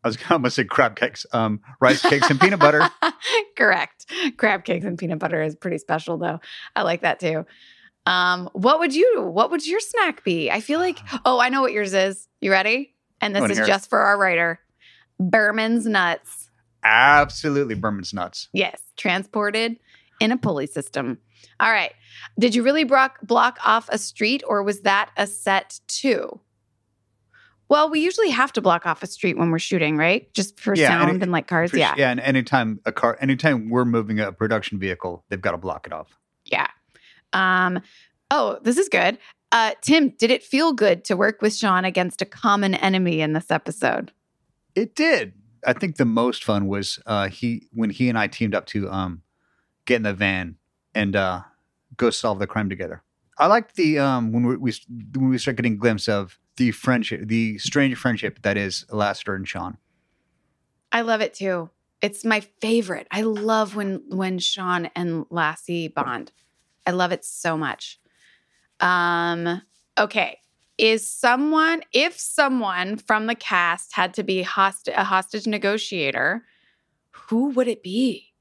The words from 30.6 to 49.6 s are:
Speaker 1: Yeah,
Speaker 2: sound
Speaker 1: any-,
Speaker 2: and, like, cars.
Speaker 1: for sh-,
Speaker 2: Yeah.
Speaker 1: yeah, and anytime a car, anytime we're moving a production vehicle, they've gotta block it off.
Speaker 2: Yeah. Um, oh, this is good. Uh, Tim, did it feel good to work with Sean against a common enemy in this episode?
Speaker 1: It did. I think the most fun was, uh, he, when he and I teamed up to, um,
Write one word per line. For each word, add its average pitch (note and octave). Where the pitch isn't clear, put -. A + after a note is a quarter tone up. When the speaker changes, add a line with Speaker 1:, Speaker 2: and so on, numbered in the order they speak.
Speaker 1:
Yeah, D#3
Speaker 2:
sound A#2+
Speaker 1:
any-, F#3
Speaker 2:
and, F3+
like, D#3+
cars. F3
Speaker 1:
for -
sh-, -
Speaker 2:
Yeah. G2
Speaker 1:
yeah, C3+
and B2
anytime B2+
a A2+
car, A#2
anytime C3+
we're B2
moving A2
a G2
production G#2+
vehicle, F#2
they've F#2+
gotta F2
block E2
it D2+
off. -
Speaker 2:
Yeah. -
Um, F#3
oh, G3
this B3
is G4
good. G3
Uh, A3
Tim, D4
did A3+
it -
feel D#4
good G3+
to F#3+
work G#3
with G#3+
Sean F#3
against F3+
a E3+
common G3+
enemy F#3
in D#3
this -
episode? -
Speaker 1:
It G#3+
did. A3
I B2
think F3
the C3
most A#2
fun G2+
was, G2
uh, G2+
he, A#2
when A2+
he B2
and A2+
I G#2
teamed G#2+
up F#2
to, G2
um, F#2